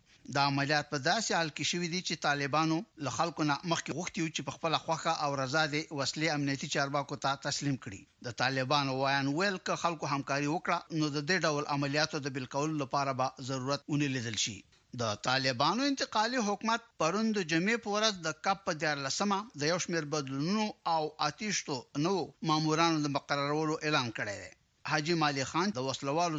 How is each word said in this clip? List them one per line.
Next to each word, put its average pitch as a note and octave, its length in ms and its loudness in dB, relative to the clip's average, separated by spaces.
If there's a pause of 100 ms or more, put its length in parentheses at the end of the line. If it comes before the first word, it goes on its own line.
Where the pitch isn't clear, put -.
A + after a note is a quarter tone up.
(360)
دا C#3+ 140 4
عملیات C#3 400 2
په D3+ 160 -2
داسې G#3 320 2
حال E3 120 0
کې C#3+ 200 -6
شوي F3 240 -2
دي F3+ 140 -2
چې E3 180 -4
طالبانو D3 500 2 (300)
له B2 100 0
خلکو E3 320 0
نه C#3+ 80 4 (160)
مخکې D#3+ 260 -2
غوښتي F3 240 -6
وو D#3+ 140 -2
چې - 120 -2
په C#3 80 -4
خپله D#3 280 0
خوښه E3 300 0 (100)
او C#3+ 160 0
رضا C3+ 320 2
دې D3 100 -2 (160)
وسلې D3+ 380 -2
امنیتي C#3 380 -2
چارواکو C#3+ 500 0
ته C#3 220 0
تسلیم C#3 400 -2
کړي. F#2+ 160 -12 (240)
د A#2+ 160 -8
طالبانو C3+ 580 2
ویان C#3 280 2
ویل F3+ 300 0 (120)
که E3+ 140 0
خلکو D#3+ 280 0
همکاري C#3+ 400 0
وکړه، E3+ 280 0 (200)
نو D3+ 160 2
د - 20 0 (120)
دې F#3 160 4
ډول D3 180 2 (120)
عملیاتو D3 440 0
د C3+ 80 -6 (100)
بیل B2+ 160 -6
کولو D3+ 300 0
لپاره C#3 360 0
به B2+ 80 2 (220)
ضرورت C3+ 380 -2
ونه D3 280 2
لیدل A#2 300 -4
شي. G#2 120 -6 (440)
د - 20 0 (240)
طالبانو C3+ 640 2
انتقالي B3 580 0
حکومت G#3 400 -2 (140)
پرون F#3+ 300 2
د G#3 80 0 (120)
جمعې F#3+ 320 4
په G#3+ 120 -4
ورځ G#3+ 180 4 (140)
د D#3 180 -2
کپ G3 240 0
په D#3+ 160 -2
دیارلسمه D3+ 540 0 (200)
د - 20 -2 (120)
یو F3+ 100 2
شمېر E3+ 200 0 (120)
بدلونونو D3+ 500 0 (300)
او D#3 80 2 (240)
اتهشتو D#3+ 500 -2 (280)
نوو F3+ 180 2 (300)
مامورانو D#3 500 4
د C#3+ 140 0
مقررولو D3+ 640 0
اعلان D3+ 340 2
کړی G#2 240 -6
دی. F2+ 100 -14 (340)
حاجي D#3 360 2
مالي C#3 280 2
خان F3 260 2
د B2+ 120 -2
وسلوالو D3+ 520 0